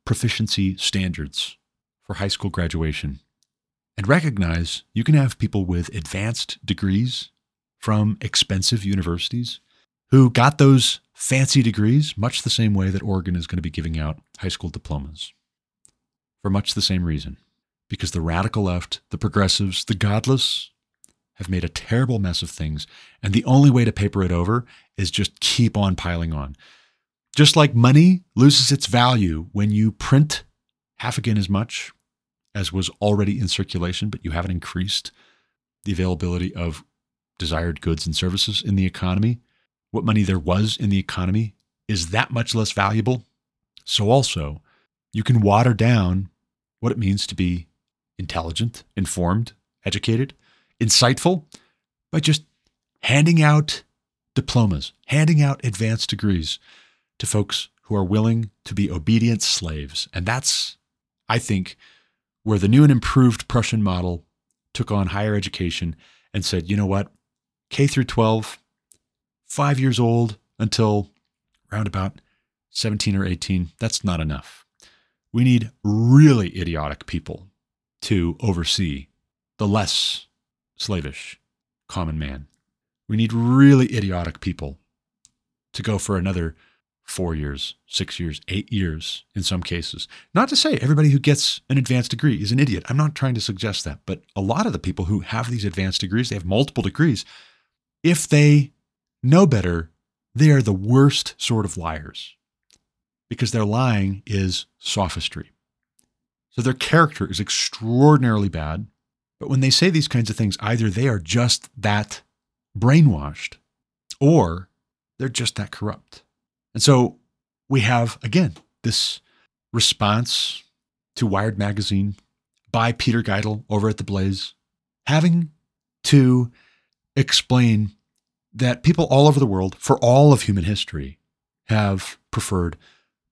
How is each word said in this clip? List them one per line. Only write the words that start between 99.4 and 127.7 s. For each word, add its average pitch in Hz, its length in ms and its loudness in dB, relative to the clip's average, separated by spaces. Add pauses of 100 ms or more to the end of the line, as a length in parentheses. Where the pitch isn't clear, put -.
better, 87 440 0 (440)
they 151 160 6
are 135 120 6
the 107 100 0
worst 123 640 2
sort 110 280 -2
of 95 120 -8
liars 80 600 -10 (920)
because 117 240 -4
their 110 120 0
lying 104 600 0
is 98 400 -4 (120)
sophistry. - 760 -6 (960)
So - 100 -8
their 123 140 0
character 151 560 2
is 95 100 -6
extraordinarily 120 1080 2
bad, 78 380 -8 (540)
but - 80 -10
when 135 120 0
they 131 100 2
say 175 200 2
these 156 180 0
kinds 113 220 -2
of 104 60 -8
things, 104 240 -2
either 110 280 0
they 113 200 0
are 110 100 0
just 117 580 -2
that 104 460 -4 (560)
brainwashed 113 800 2 (640)
or 98 480 2 (500)
they're 131 100 -6
just 120 280 -6
that 101 140 -8
corrupt. - 520 -10 (520)
And 110 80 -6
so 127 360 4 (500)
we 135 120 2
have, 117 420 0
again, 113 320 0 (280)
this - 380 -4 (520)
response - 920 0 (520)
to 120 100 0
Wired 101 320 -2
Magazine 101 580 -2 (540)
by 117 220 0
Peter 117 300 0
Geidel 107 460 -2
over 104 200 0
at 104 100 -4
The 101 60 -8
Blaze, 98 500 -4 (520)
having 165 440 2 (540)
to 123 460 4 (640)
explain 117 760 2 (600)